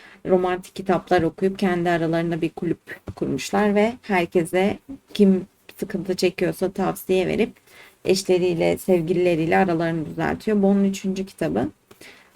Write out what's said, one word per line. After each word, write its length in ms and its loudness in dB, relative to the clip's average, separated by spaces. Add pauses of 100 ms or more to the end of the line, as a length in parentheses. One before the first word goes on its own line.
(260)
romantik 500 0
kitaplar 460 0
okuyup 380 -2
kendi 300 0
aralarında 520 0
bir 80 -2
kulüp 500 -6 (160)
kurmuşlar 600 0
ve 260 2
herkese 800 0 (340)
kim 340 4 (300)
sıkıntı 380 -6
çekiyorsa 560 -2
tavsiye 560 -2
verip 260 -2 (520)
eşleriyle, 720 2
sevgilileriyle 800 2
aralarını 480 0
düzeltiyor. 560 -2
Bu 60 4
onun 160 4
üçüncü 420 -2
kitabı. 440 -4 (680)